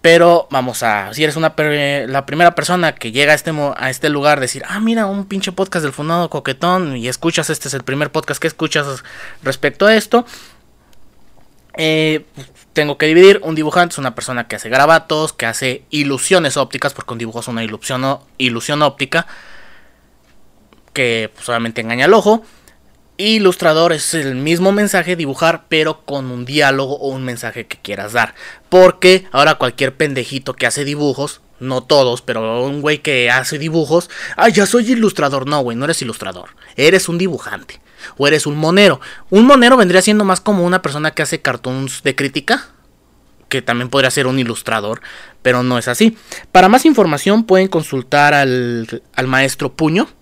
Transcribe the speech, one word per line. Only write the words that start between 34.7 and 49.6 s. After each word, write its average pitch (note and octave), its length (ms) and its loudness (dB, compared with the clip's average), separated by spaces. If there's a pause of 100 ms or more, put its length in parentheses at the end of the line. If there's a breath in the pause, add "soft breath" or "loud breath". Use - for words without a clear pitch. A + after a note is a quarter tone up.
ilustrador". D3 560 0
No, D3 140 -2
güey, A#2+ 160 -4
no B2+ 80 -4
eres D#3+ 180 -4
ilustrador. F#2+ 540 -12 (180 soft breath)
Eres F3 340 2
un E3+ 100 -4
dibujante. C3 600 -8 (360 loud breath)
O C#3+ 100 0
eres D3+ 200 2
un D3 100 -4
monero. E3 440 4 (300 loud breath)
Un A3 160 8
monero C4 300 6
vendría F#3 260 4
siendo G#3+ 220 2
más F#3 160 0
como G3 240 0
una F#3 180 0
persona D3+ 300 -6
que E3 100 -4
hace D3 180 -4
cartoons C3 600 -6
de C3+ 140 -2
crítica, D#3 500 -4 (840)
que B2+ 140 -4
también A#2+ 280 -4
podría C3 200 2
ser C3+ 160 -2
un C3 140 0
ilustrador, A2+ 600 -4 (400 loud breath)
pero B2 200 2
no B2+ 160 0
es - 80 -6
así. A3 300 2 (340 loud breath)
Para F#3 180 6
más A#3+ 160 4
información G#3 600 2
pueden F#3+ 240 4
consultar D3 640 0
al, B2 680 -2 (120)
al C3 140 -2
maestro C3+ 460 0